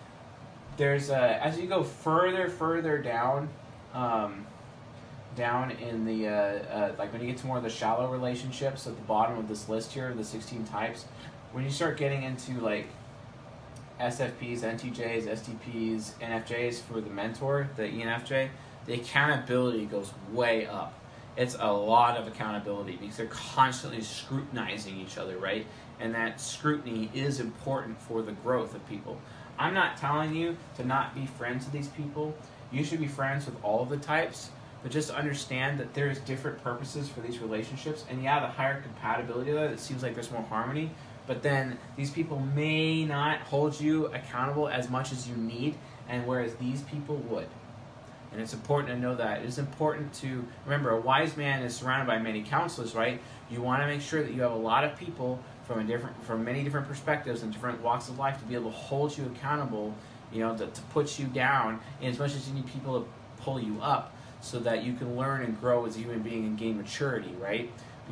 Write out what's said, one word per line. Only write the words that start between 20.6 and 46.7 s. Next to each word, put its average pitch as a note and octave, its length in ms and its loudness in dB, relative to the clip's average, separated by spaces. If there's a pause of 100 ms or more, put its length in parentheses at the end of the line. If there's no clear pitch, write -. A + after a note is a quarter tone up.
up. G2 300 -6 (420)
It's B2 220 2
a A2 120 4
lot A2 460 8
of A2 80 -2
accountability G2+ 680 -4
because G2+ 220 -8
they're A2+ 100 -2
constantly B2+ 760 2
scrutinizing G#2 960 -4
each F#2 220 -8
other, F#2 180 -4
right? G2 300 -2 (320)
And A2+ 160 -2
that A2+ 260 0
scrutiny B2 720 0
is C3+ 260 0
important A2+ 600 -4
for A2+ 220 -2
the G#2+ 80 -4
growth A2+ 420 0
of - 160 -10
people. - 300 -8 (380)
I'm E3 180 2
not F3+ 220 4
telling D3+ 380 2
you E3 220 0 (200)
to B2+ 60 -4
not C3 300 2
be C3+ 140 -4
friends B2 380 -4
with C#3+ 80 -6
these C#3+ 140 -4
people. D3+ 480 -4 (360)
You C#3 120 0
should D#3+ 160 0
be D3 80 2
friends C#3 380 0
with A#2 180 -6
all A2+ 200 4
of B2+ 60 -2
the C#3+ 80 0
types, D#3 520 0 (320)
but B2+ 100 -6
just D3+ 200 2
understand C#3 680 0
that A2+ 140 -4
there's C#3 280 2
different C3 420 -4
purposes C#3 440 -2
for - 140 -8
these A#2+ 160 -4
relationships. A2+ 720 -4
And C3 140 -4
yeah, C#3+ 160 6
the B2+ 80 0
higher C3+ 340 2
compatibility, B2 720 -2
though, D3+ 140 4
it A2+ 140 -2
seems C3 220 -4
like B2+ 140 -2
there's A#2+ 160 -6
more A#2 100 -2
harmony, B2+ 480 0 (380)
but B2+ 160 -2
then C3 340 4 (180)
these C#3 140 -2
people D#3 300 0
may D#3 640 4
not D3 360 2
hold C#3+ 380 2
you D#3 280 4
accountable C#3 640 0
as B2 200 0
much C3 220 0
as B2 180 -4
you A#2 60 -4
need, A#2 400 0 (340)
and B2 160 0
whereas B2 300 0
these C3 260 0